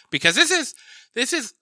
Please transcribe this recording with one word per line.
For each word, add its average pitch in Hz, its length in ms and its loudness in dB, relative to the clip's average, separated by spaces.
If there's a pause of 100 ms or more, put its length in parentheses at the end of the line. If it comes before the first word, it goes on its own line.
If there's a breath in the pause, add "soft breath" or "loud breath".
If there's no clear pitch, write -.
(100)
Because 165 260 0
this 311 160 2
is, 339 220 -2 (400 soft breath)
this 254 200 -2
is, 277 280 -6